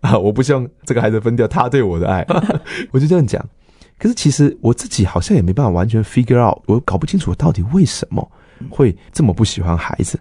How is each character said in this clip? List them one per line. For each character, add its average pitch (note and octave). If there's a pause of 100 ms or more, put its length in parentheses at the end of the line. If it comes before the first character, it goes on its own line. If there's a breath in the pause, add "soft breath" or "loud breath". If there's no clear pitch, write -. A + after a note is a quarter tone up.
啊， -
我 G2+
不 G#2+
希 C#3+
望 B2+ (160)
这 -
个 A#2
孩 A2
子 A2
分 A#2
掉 A#2
他 B2
对 C3+
我 F2+
的 F2
爱。 F#2
<laughs> -
我 C3
就 C#3+
这 E3
样 E3
讲。 - (540 soft breath)
可 -
是 A#3+
其 -
实 C#3+
我 A2+
自 -
己 -
好 E2+
像 G3+
也 C#3+
没 F2+
办 C3+
法 G#2+
完 F2
全 A2
figure B2
out， A2+
我 G#2+
搞 G2
不 D#3
清 F#3+
楚 -
我 F2
到 -
底 -
为 F3+
什 -
么 - (380 loud breath)
会 A#2 (160 soft breath)
这 -
么 A2
不 G#2
喜 -
欢 E2+
孩 -
子。 -